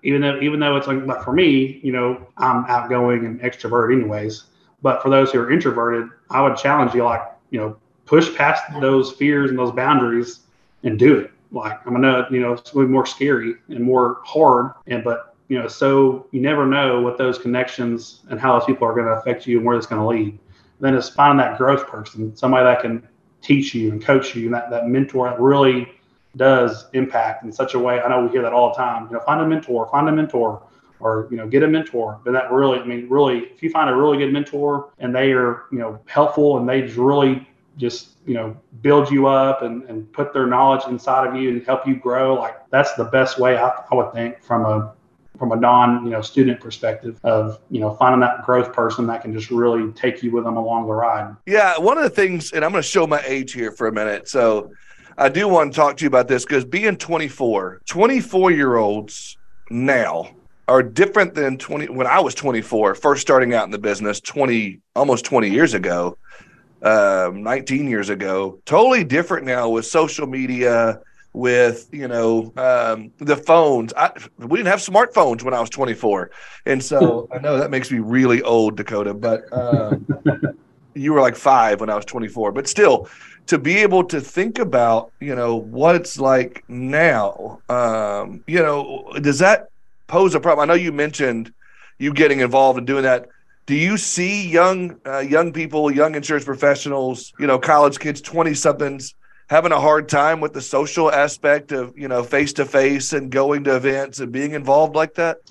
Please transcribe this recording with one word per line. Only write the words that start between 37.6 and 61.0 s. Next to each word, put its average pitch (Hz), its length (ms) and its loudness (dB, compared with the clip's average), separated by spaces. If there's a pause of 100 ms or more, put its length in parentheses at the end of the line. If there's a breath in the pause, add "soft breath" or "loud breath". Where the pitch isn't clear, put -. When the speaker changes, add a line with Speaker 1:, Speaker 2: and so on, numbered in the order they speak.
Speaker 1:
just, 120 340 -8 (140)
you 131 80 -6
know, 110 220 -6 (260)
build 143 300 4
you 135 160 4
up 135 340 2
and, 120 280 -8
and 110 240 -12
put 143 200 -6
their 135 120 0
knowledge 131 420 2
inside 127 400 -2
of 123 80 -6
you 131 140 -2
and 120 160 -6
help 131 200 -2
you 135 100 0
grow, 131 400 0
like, 117 200 -6 (140)
that's 139 240 2
the 113 120 -4
best 131 340 0
way 127 180 2
I, 123 120 0 (220)
I 127 40 2
would 120 180 0
think 117 300 -8
from 117 220 -2
a, 107 280 -2 (440)
from 120 160 -4
a - 20 0
non, 120 500 4
you 117 60 -6
know, 110 100 -4
student 123 380 0
perspective 113 640 -8
of, 110 360 0 (100)
you 123 100 -4
know, 107 160 -2
finding 127 260 4
that 123 240 0
growth 123 260 2
person 117 360 -2
that 117 140 -6
can 107 120 -10
just 110 180 -10
really 117 420 0
take - 280 -4
you 120 100 -4
with 117 120 -2
them 113 120 -4
along 113 320 -4
the 110 60 -4
ride. 107 420 -2 (100)
Speaker 2:
Yeah, 190 320 2
one 214 200 2
of 320 60 0
the 233 60 0
things, 180 440 -2
and 156 100 -2
I'm 160 80 0
gonna 180 120 -2
show 165 240 0
my 147 180 -2
age 131 260 -6
here 117 200 -8
for 113 160 -4
a 110 40 -2
minute. 107 360 -6
So 110 440 0 (460 soft breath)
I 139 120 2
do 185 180 0
wanna 160 240 2
talk 143 260 2
to 156 60 -4
you 151 40 0
about 127 200 4
this, 123 180 0
'cause 135 200 -2
being 196 320 -2
twenty-four, 127 880 -4
twenty-four-year-olds 147 1500 0 (320)
now 117 600 -2 (380)
are 127 160 4
different 185 500 0